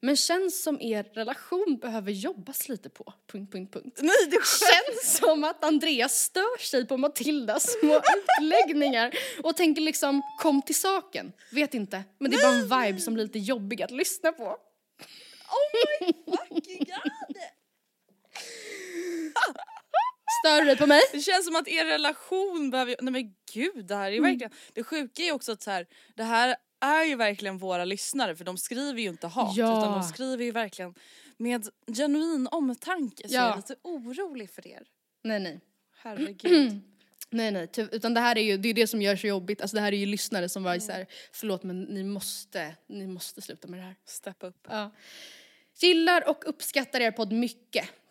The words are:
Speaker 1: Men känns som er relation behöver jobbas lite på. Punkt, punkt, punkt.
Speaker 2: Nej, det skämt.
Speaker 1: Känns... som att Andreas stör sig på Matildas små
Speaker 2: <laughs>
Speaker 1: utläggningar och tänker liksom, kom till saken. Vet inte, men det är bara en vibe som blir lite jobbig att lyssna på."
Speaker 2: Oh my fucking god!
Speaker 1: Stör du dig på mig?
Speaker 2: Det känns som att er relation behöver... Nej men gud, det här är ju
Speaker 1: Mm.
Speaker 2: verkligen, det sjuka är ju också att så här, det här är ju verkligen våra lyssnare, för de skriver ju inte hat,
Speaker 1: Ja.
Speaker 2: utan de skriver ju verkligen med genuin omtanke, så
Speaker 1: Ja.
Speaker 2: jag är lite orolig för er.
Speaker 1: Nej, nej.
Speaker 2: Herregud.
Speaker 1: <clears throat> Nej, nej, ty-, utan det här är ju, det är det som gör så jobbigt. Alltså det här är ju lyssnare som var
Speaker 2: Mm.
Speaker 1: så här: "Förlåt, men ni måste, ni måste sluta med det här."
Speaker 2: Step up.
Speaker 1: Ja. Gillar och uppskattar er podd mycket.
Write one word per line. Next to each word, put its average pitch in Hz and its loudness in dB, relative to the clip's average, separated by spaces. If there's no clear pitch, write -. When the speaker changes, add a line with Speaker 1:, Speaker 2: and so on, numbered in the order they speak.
Speaker 1:
Men 269 2
känns 349 0
som 285 -2
er 220 -2
relation 277 -2
behöver 220 -6
jobbas 214 -8
lite 208 -8
på. - -18
Punkt, 202 -14
punkt, 190 -10
punkt. - -14
Speaker 2:
Nej, 359 6
det 349 4
skämt. 381 6
Speaker 1:
Känns... 480 -2
som 320 4
att 330 -2
Andreas 302 2
stör 453 -2
sig 254 -2
på 269 -2
Matildas 285 0
små 302 6
Speaker 2:
<laughs> 740 4
Speaker 1:
utläggningar 294 4
och 320 0
tänker 311 4
liksom, 285 0
kom 277 4
till 302 -4
saken. 339 -2
Vet 285 0
inte, 196 -6
men 269 0
det 233 2
är 523 6
bara 254 4
en 233 2
vibe 190 -2
som 226 -4
blir 220 -2
lite 214 -8
jobbig 214 -4
att - -6
lyssna 320 -2
på." 320 -10
Speaker 2:
Oh 254 -6
my 359 0
fucking 359 -6
god! 480 -8
Speaker 1:
Stör 311 6
du 311 6
dig 277 8
på 294 4
mig? 294 10
Speaker 2:
Det 294 -4
känns 370 2
som 330 -2
att 311 0
er 320 0
relation 311 -2
behöver... 247 -2
Nej 254 -4
men 247 -6
gud, 254 -6
det 196 -4
här 202 -2
är 196 -2
ju 208 -2
Speaker 1:
Mm. 311 4
Speaker 2:
verkligen, 247 -4
det 233 -8
sjuka 302 -6
är 349 -2
ju 330 0
också 240 -6
att 208 -10
så 214 -8
här, 180 -4
det 220 -8
här 233 2
är 311 4
ju 311 0
verkligen 202 -2
våra 180 -2
lyssnare, 196 -4
för 170 -16
de 180 -8
skriver 254 -6
ju 214 -2
inte 170 -10
hat, 196 -2
Speaker 1:
Ja. 226 4
Speaker 2:
utan 214 2
de 190 -2
skriver 240 -4
ju 240 -4
verkligen 196 -8
med 233 -4
genuin 294 0
omtanke, 277 -4
så 233 -6
Speaker 1:
Ja. 254 2
Speaker 2:
jag 233 2
är 196 -2
lite 202 -12
orolig 262 -10
för - -20
er. - -20
Speaker 1:
Nej, 220 -2
nej. 180 -8
Speaker 2:
Herregud. 240 2
Speaker 1:
<clears throat> - -18
Nej, 226 0
nej, 185 -4
ty-, 220 -4
utan 226 0
det 233 4
här 240 4
är 214 2
ju, 208 2
det 196 -2
är 226 0
det 220 4
som 214 -2
gör 196 2
så 196 -4
jobbigt. 202 -4
Alltså 196 -4
det 214 0
här 208 2
är 202 0
ju 202 0
lyssnare 196 -2
som 190 -6
var 185 -2
Speaker 2:
Mm. 180 -2
Speaker 1:
så 214 -8
här: 185 -8
"Förlåt, 190 -4
men 185 -6
ni 190 -6
måste, 185 -8
ni 202 -12
måste 185 -12
sluta - -16
med 180 -14
det 185 -14
här." 185 -18
Speaker 2:
Step - -14
up. 180 -12
Speaker 1:
Ja. 214 -6
Gillar 339 6
och 294 -2
uppskattar 269 -4
er 233 2
podd 220 -4
mycket. - -4